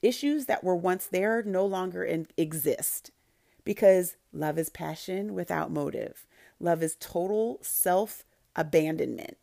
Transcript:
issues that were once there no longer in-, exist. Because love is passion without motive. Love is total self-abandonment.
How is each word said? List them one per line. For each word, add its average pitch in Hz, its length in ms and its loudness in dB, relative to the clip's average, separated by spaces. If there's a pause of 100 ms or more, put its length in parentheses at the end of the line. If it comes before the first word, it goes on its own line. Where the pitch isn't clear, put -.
issues 285 440 2
that - 160 -2
were 180 140 2
once 180 300 0
there 214 360 0
no 196 240 0
longer 185 380 -4
in-, 160 320 -2
exist. 156 760 -2 (540)
Because 190 520 6 (200)
love 151 220 -2
is 160 100 -2
passion 185 680 -6
without 170 360 -4
motive. - 560 -6 (340)
Love 170 220 2
is 160 180 -2
total 214 640 -2
self-abandonment. 160 1800 -2